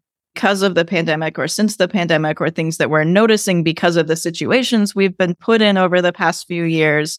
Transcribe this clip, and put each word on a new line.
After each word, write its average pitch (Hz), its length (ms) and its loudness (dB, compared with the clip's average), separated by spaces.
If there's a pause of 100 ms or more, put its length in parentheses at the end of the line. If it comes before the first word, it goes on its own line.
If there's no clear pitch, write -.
(360)
'cause 196 260 0
of 185 140 0
the 170 80 2
pandemic 160 560 -4
or 143 80 -2
since 208 280 -2
the 185 120 0
pandemic 160 520 0
or 156 100 -2
things 160 260 -4
that 151 120 0
we're 156 140 2
noticing 190 600 2
because 170 320 0
of 160 100 2
the 160 100 0
situations 202 760 -2
we've 196 240 0
been 180 160 0
put 226 260 0
in 208 160 2
over 180 240 2
the 175 120 2
past 175 340 -4
few 175 160 -6
years. 156 560 0